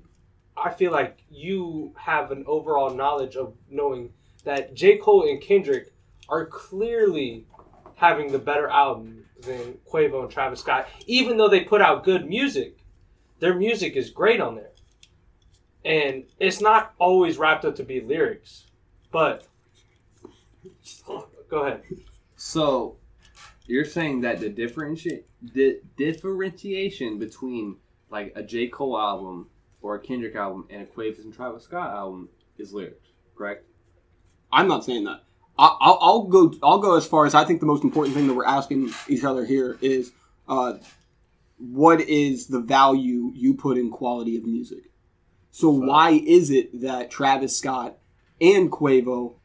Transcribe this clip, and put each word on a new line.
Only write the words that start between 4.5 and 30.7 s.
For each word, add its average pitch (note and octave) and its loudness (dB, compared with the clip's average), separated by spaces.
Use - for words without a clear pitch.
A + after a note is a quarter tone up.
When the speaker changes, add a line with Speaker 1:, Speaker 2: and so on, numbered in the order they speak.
Speaker 1:
J. G3 6
Cole G3 6
and C#3 -2
Kendrick C#3+ 0
are - -6
clearly F#3 -4
having D#3 2
the C3+ 0
better D3 -2
album A#2 -2
than B2 -12
Quavo C#3 0
and A2+ -12
Travis D3+ -6
Scott, B2+ -2
even A#3+ 0
though G#3+ 6
they F#3 4
put G3+ 2
out C#3+ 4
good F3 0
music. G3+ -4
Their F3 2
music F#3 -2
is B2 -4
great G3 0
on A#2 -6
there. G#2 -18
And C#3+ -2
it's F#3+ -2
not A3 2
always F3+ 2
wrapped D#3 0
up C#3+ -4
to C3+ -10
be B2+ -8
lyrics, - -6
but D3+ -2
go D3+ -4
ahead. A#2 -6
Speaker 2:
So, C#3 -4
you're C3+ -4
saying D3+ -6
that A#2+ -4
the G#2+ -8
differenti-, D3 -10
the C3 0
differentiation F#3 -8
between, A2 -12
like, G#2 -12
a G#2 -12
J. A#2 -6
Cole B2+ -6
album F#2+ -6
or G#2 -8
a G2+ -10
Kendrick A#2+ -10
album F#2+ -10
and G2+ -18